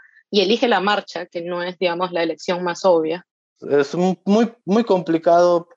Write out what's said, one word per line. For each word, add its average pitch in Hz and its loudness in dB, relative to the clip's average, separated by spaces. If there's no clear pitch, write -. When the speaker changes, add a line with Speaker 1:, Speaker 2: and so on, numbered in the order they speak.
Speaker 1:
y 202 2
elige 233 0
la 208 2
marcha, 196 -4
que 170 -12
no 175 -8
es, 180 -10
digamos, 175 -4
la 170 -2
elección 175 -4
más 175 -6
obvia. 170 2
Speaker 2:
Es 139 0
un, 180 0
muy, 220 2
muy 214 2
complicado, 175 2